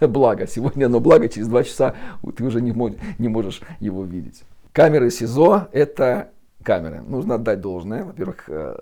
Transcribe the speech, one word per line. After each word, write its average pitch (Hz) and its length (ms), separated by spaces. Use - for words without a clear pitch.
блага. 117 460
Сегодня 131 400
оно 120 140
благо, 160 280
через 107 200
два 120 140
часа 131 320
ты 113 80
уже 120 160
не 120 120
мо-, 113 220
не 117 100
можешь 107 340
его 98 240
видеть. 87 380
Камеры 147 380
сизо — 147 640
это 135 580
камеры. 80 400
Нужно 123 320
отдать 113 260
должное. 98 440
Во-первых, - 440
э, 78 320